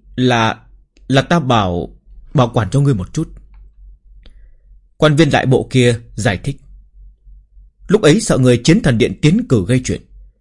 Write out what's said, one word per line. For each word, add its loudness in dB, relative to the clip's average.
là, -2
là 2
ta 0
bảo, -2
bảo 2
quản -2
cho -2
ngươi 0
một -8
chút." -8
Quan 2
viên 4
lại 0
bộ 0
kia 2
giải -4
thích. -10
"Lúc 0
ấy 2
sợ -2
người 2
Chiến 2
Thần 0
Điện -2
tiến 2
cử 0
gây 0
chuyện, -8